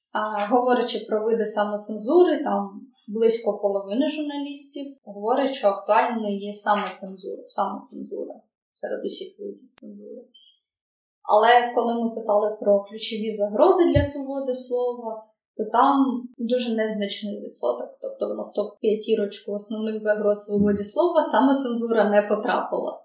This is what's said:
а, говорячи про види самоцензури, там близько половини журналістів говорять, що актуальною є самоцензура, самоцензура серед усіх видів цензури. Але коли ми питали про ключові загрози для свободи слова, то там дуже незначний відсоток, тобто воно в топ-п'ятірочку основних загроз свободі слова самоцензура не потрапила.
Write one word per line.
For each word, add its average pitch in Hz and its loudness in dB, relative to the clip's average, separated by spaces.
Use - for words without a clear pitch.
а, 214 -2
говорячи 240 2
про 214 -2
види 220 0
самоцензури, 214 2
там 202 0
близько 214 2
половини 202 0
журналістів 285 -8
говорять, 240 -2
що 214 0
актуальною 214 2
є 202 -8
самоцензура, 196 -4
самоцензура - -8
серед - -6
усіх - -10
видів 202 -12
цензури. 208 -18
Але 220 8
коли 233 0
ми 220 -2
питали 214 0
про 202 4
ключові 220 -6
загрози 240 4
для 285 6
свободи 269 -4
слова, 240 -4
то 220 -2
там 277 6
дуже 233 0
незначний 208 -2
відсоток, - -4
тобто - -4
воно 214 -6
в - -20
топ-п'ятірочку 208 -2
основних 220 -4
загроз 208 0
свободі 202 2
слова 339 2
самоцензура 233 2
не 208 4
потрапила. 208 -2